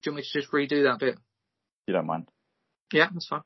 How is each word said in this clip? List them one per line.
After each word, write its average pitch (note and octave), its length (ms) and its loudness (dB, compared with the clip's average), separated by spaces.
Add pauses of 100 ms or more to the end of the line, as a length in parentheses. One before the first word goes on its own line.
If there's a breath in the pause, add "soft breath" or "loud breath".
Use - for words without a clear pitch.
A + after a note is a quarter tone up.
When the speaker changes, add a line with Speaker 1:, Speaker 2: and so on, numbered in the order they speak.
Speaker 1:
Do D3+ 80 -4
you - 0 -
want D3 60 -6
me C3+ 140 -8
to D3 80 -2
just C#3 120 -8
redo C#3+ 320 2
that B2 160 2
bit? B2+ 180 0 (680)
Speaker 2:
You F#2+ 60 -2
don't E2 120 2
mind. D#2+ 220 -4 (680)
Speaker 1:
Yeah, D#3 180 6
that's F3 160 -10
fine. D3+ 180 -6